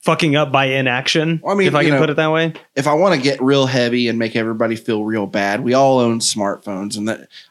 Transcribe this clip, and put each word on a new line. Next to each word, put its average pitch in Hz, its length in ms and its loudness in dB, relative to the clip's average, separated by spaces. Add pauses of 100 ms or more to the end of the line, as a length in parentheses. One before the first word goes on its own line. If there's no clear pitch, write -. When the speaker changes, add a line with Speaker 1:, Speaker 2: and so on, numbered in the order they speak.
Speaker 1:
Fucking 160 340 0
up 147 160 0
by 139 140 2
inaction, 135 760 0
Speaker 2:
Well, 196 140 -2
I - 20 2
mean, 190 120 2
Speaker 1:
if 139 60 2
I 143 60 4
Speaker 2:
you 143 60 2
Speaker 1:
can 147 80 2
Speaker 2:
know, 143 60 2
Speaker 1:
put 156 80 2
it 147 80 -2
that 156 120 0
way. 160 220 0 (240)
Speaker 2:
if 143 120 -2
I 151 60 2
wanna 170 240 2
get 131 240 -2
real 135 260 2
heavy 120 420 0
and 113 100 -2
make 117 160 -4
everybody 113 400 -2
feel 110 300 -2
real 107 220 -2
bad, 101 360 -2
we 123 100 0
all 135 260 4
own 117 200 2
smartphones, 101 800 -6
and 104 100 -4
that 82 220 -8 (220)